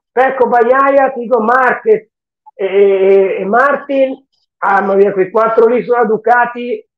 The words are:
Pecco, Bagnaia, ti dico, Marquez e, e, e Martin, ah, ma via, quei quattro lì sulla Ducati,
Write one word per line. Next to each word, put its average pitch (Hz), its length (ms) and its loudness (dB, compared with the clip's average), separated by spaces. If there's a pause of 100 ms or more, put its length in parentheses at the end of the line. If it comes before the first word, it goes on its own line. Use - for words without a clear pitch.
(120)
Pecco, 254 360 0
Bagnaia, 269 640 2
ti 240 80 -10
dico, 233 200 -2
Marquez 233 680 0 (460)
e, 196 120 -6
e, 196 720 2
e 185 60 -6
Martin, 269 760 -2 (360)
ah, 196 240 0
ma 196 140 -2
via, 202 180 2
quei 185 160 -2
quattro 226 340 0
lì 233 180 0
sulla 240 220 -2
Ducati, 240 840 -2 (120)